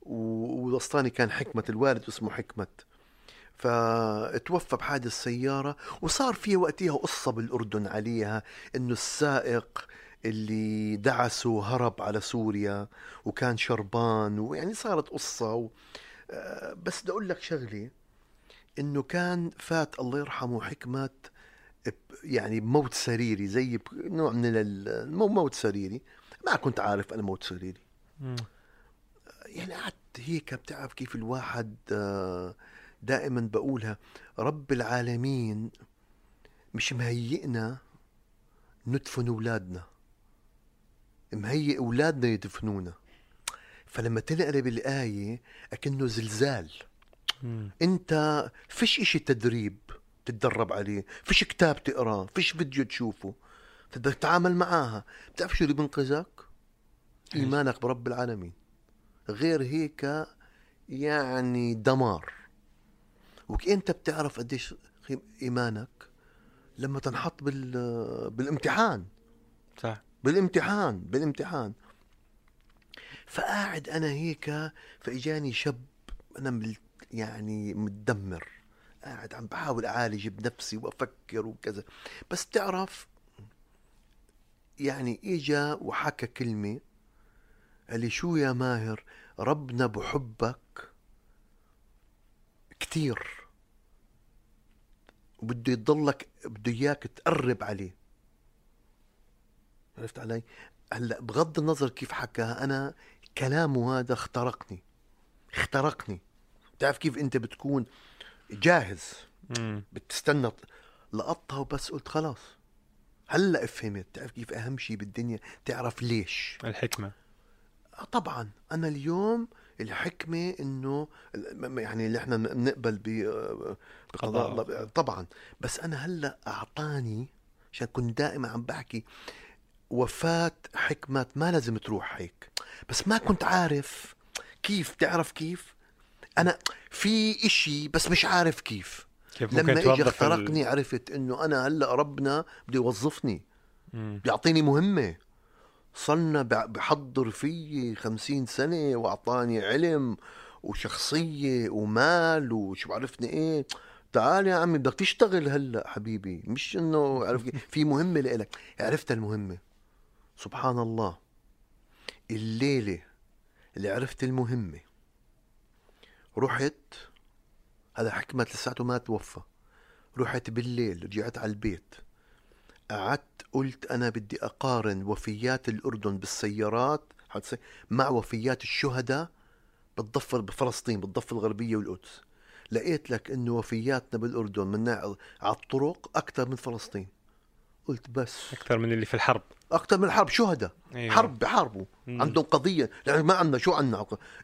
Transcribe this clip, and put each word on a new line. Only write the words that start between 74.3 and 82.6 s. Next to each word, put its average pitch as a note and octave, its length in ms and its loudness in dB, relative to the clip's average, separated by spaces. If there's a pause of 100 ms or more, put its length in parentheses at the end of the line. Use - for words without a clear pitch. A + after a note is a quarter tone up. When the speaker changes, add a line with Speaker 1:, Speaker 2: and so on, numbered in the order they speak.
Speaker 1:
فإجاني C3+ 520 -2
شاب، B2+ 320 -2 (540)
أنا C3+ 100 -2
مل-، A2 280 -4 (340)
يعني G#2+ 640 -6
متدمر، G#2 720 -4 (560)
قاعد A2+ 300 -14
عم A#2 140 -12
بحاول A#2+ 380 -2
أعالج A2 420 -2
بنفسي A2 500 -6
وأفكر - 680 -6
وكذا. G#2+ 380 -8 (480)
بس F3 160 -4
تعرف، F#3+ 600 -2 (1700)